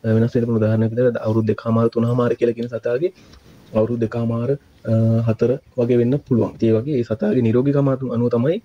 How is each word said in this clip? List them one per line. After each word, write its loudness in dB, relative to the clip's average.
අ, -2
වෙනස් 2
වෙන්න 2
පුළුවන්. 0
උදාහරණයක් 0
විදිහට 0
අවුරුදු 0
දෙකමාර, 0
තුනමාර 0
කියලා -2
කියන -6
සතාගේ -4
අවුරුදු 0
දෙකමාර, -2
අ, 0
හතර 0
වගේ 2
වෙන්න 2
පුළුවන්. 0
ඒ 4
වගේ 0
ඒ -2
සතාගේ -2
නිරෝගීකම 2
අනුව 0
තමයි 0